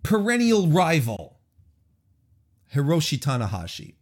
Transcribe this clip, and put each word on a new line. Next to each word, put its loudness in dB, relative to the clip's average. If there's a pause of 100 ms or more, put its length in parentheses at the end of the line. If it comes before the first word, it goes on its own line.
perennial 2
rival, 0 (1400)
Hiroshi 0
Tanahashi. -6